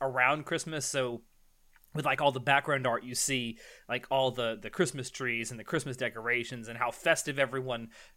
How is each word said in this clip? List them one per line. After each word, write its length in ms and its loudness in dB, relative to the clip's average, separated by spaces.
around 440 4
Christmas, 420 -4
so 340 -2
with, 120 -2
like, 140 2
all 120 6
the 80 -2
background 480 2
art 160 0
you 120 -8
see, 420 -2
like, 220 -4
all 220 4
the, 280 -2
the 100 -8
Christmas 420 0
trees 400 -4
and 80 -10
the 40 -12
Christmas 340 -4
decorations 680 -2
and 100 -10
how 120 0
festive 480 2
everyone 520 0